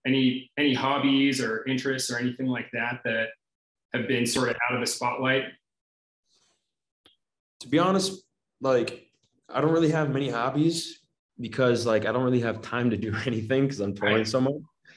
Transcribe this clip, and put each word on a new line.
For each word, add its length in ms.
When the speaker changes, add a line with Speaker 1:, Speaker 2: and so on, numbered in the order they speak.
Speaker 1:
Any, 500
any 180
hobbies 680
or 260
interests 440
or 80
anything 280
like 260
that 320
that 260
have 140
been 200
sort 220
of 80
out 80
of 40
the 60
spotlight? 580
Speaker 2:
To 60
be 120
honest, 420
like, 480
I 120
don't 120
really 180
have 200
many 200
hobbies 720
because, 440
like, 220
I 60
don't 100
really 200
have 200
time 280
to 60
do 180
<laughs> 120
anything 420
'cause 120
I'm 140
touring 240
Speaker 1:
Right. 100
Speaker 2:
so 120
much. 140